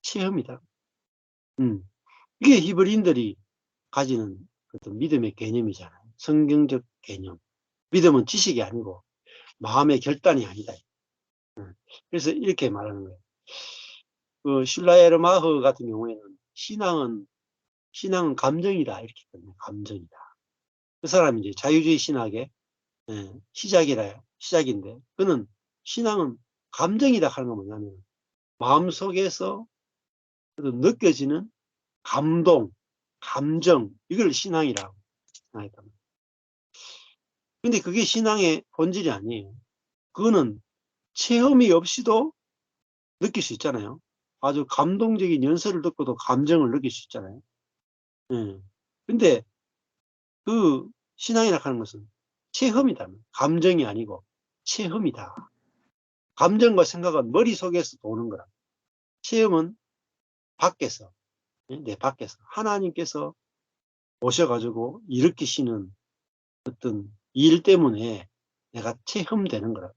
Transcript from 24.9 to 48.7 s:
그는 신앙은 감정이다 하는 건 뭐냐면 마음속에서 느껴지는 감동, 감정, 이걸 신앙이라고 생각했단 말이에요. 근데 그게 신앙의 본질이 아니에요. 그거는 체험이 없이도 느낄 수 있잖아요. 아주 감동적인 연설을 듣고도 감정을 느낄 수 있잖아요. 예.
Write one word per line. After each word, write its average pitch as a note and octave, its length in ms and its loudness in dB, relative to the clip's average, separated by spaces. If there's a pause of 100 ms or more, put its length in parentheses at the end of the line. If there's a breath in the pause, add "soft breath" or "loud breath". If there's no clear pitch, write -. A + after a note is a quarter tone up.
그는 D#3 320 0 (340)
신앙은 G3 560 -4 (320)
감정이다 G#3+ 560 2
하는 B2+ 220 -6
건 G#2 180 -10
뭐냐면 G2+ 380 -14 (540)
마음속에서 F#3 1080 -2 (920)
느껴지는 C#3+ 920 0 (540)
감동, D#3 680 2 (480)
감정, D3 720 0 (180)
이걸 F#3+ 240 0
신앙이라고 D3+ 600 -4 (560)
생각했단 G2+ 340 -18
말이에요. G#2+ 120 -20 (1700 loud breath)
근데 A3+ 180 2
그게 F#3+ 240 -2
신앙의 G#3+ 680 2
본질이 E3 400 -2
아니에요. G#2 420 -10 (600)
그거는 F3 500 0 (520)
체험이 B3 580 4
없이도 A3 600 2 (840)
느낄 G3+ 240 -4
수 - 120 -8
있잖아요. A#2+ 460 -6 (400)
아주 C#3 260 -2
감동적인 F#3 760 0
연설을 E3 400 0
듣고도 C#3+ 320 -4
감정을 C#3+ 560 2
느낄 C3 200 -4
수 - 160 -16
있잖아요. G#2 360 -16 (880)
예. G#2 280 -8 (460)